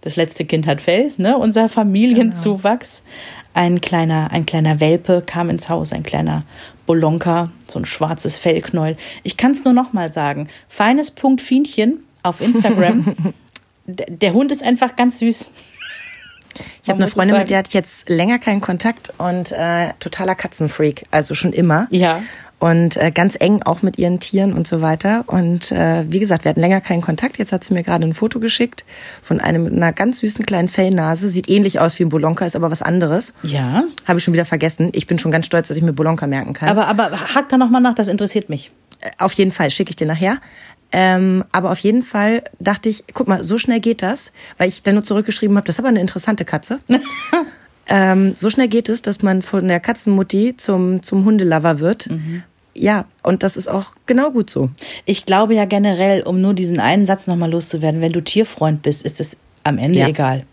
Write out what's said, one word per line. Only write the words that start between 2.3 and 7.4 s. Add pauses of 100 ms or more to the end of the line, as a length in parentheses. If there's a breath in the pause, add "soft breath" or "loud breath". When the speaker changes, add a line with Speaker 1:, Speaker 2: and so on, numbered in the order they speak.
Speaker 2:
Genau.
Speaker 1:
Ein
kleiner,
ein
kleiner
Welpe
kam
ins
Haus,
ein
kleiner (440 loud breath)
Bolonka, (200)